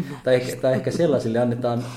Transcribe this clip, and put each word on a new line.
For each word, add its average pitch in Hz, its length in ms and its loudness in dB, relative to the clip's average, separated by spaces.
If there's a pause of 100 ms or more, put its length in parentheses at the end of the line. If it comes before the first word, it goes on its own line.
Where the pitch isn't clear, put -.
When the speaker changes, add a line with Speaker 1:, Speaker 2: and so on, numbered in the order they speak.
Speaker 1:
ylimääräistä. 139 240 -10
Speaker 2:
Tai 127 100 4
ehkä, 123 260 0
tai 131 140 2
ehkä 127 160 -2
sellaisille 123 480 2
annetaan 120 460 0 (120)